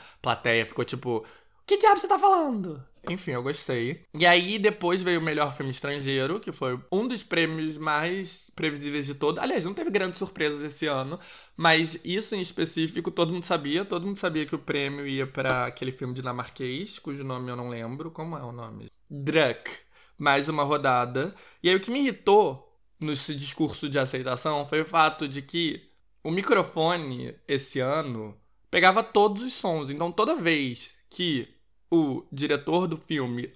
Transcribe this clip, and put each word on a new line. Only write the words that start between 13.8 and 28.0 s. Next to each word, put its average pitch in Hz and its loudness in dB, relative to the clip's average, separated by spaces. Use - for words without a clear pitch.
todo 175 -4
mundo 196 -6
sabia 156 -2
que 147 -4
o - -14
prêmio 143 -4
ia 135 -2
pra 127 -2
aquele 131 -6
filme 127 -8
dinamarquês, 127 -8
cujo 143 -10
nome 127 -6
eu 123 -6
não 123 -8
lembro, 120 -8
como 165 -10
é 139 -12
o 120 -10
nome? 113 -14
Druk. 143 2
Mais 143 4
uma 151 0
rodada. 135 2
E 175 2
aí 185 6
o 196 0
que 226 -6
me 269 0
irritou 202 4
nesse 151 -4
discurso 147 -4
de 139 -2
aceitação 131 -2
foi 151 0
o 156 -2
fato 156 2
de 135 -8
que 165 -4
o 156 -4
microfone, 165 0
esse 135 -4
ano, 127 -4